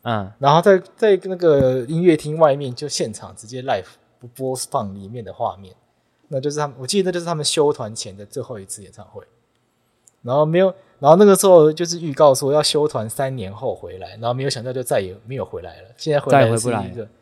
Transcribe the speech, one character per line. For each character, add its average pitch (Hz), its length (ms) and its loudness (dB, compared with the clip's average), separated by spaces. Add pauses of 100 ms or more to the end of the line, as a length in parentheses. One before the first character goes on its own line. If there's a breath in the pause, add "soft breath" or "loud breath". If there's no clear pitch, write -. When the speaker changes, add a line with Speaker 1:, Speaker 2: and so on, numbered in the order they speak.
Speaker 1:
嗯。 104 380 -6
Speaker 2:
然 139 140 4
后 170 80 4
在， 190 200 4 (140)
在 202 300 2
那 185 100 -6
个 139 460 2
音 160 200 -4
乐 170 160 4
厅 151 200 -8
外 151 180 4
面 139 180 -8
就 147 140 -10
现 127 260 -6
场 - 220 -16
直 - 100 -20
接 123 160 -14
live 113 240 -4 (480)
播 131 220 -6
放 107 400 -6
里 98 120 -16
面 117 160 -14
的 98 80 -14
画 104 260 -8
面， 95 180 -20 (540)
那 135 120 -6
就 147 80 -4
是 147 80 -6
他 147 100 -4
们， 127 120 -14
我 127 80 -12
记 202 160 0
得 185 60 0
那 - 20 -4
就 175 80 -4
是 165 80 -10
他 170 80 -4
们 151 100 -6
休 147 260 2
团 113 220 -8
前 101 240 -14
的 104 80 -18
最 131 160 -12
后 113 180 -14
一 98 60 -18
次 - 160 -16
演 92 100 -20
唱 104 140 -20
会。 101 160 -20 (1000)
然 123 140 -4
后 151 100 4
没 165 140 0
有， 185 140 2 (260 soft breath)
然 139 100 4
后 160 80 10
那 208 60 8
个 196 120 8
时 196 100 -2
候 165 260 8
就 170 140 -6
是 165 160 -8
预 156 120 -6
告 143 200 6
说 135 180 -2
要 147 120 2
休 143 240 0
团 113 220 -6
三 135 260 -6
年 98 180 -10
后 101 220 -6
回 92 240 -16
来， 92 200 -16
然 117 40 -12
后 120 100 -2
没 131 100 -6
有 139 60 -2
想 117 140 -8
到 127 100 -10
就 127 80 -6
再 123 180 -2
也 92 160 -8 (100)
没 127 100 -12
有 98 100 -6
回 85 160 -12
来 85 200 -18
了。 - 160 -20
现 156 140 -6
在 143 80 2
回 139 140 0
来 139 80 6
是 113 60 6
一 113 40 0
个， 117 40 0
Speaker 1:
再 - 0 -
也 - 0 -
回 110 80 -4
不 120 60 -2 (280)
来 110 60 -12
了。 104 40 -16 (140)